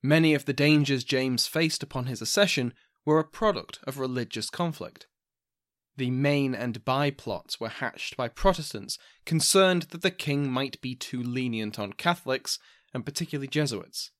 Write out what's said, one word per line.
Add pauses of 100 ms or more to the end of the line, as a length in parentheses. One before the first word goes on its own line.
Many
of
the
dangers
James
faced
upon
his
accession (320)
were
a
product
of
religious
conflict. (920)
The
Main
and
Bye
plots
were
hatched
by
Protestants (280)
concerned
that
the
king
might
be
too
lenient
on
Catholics, (360)
and
particularly
Jesuits.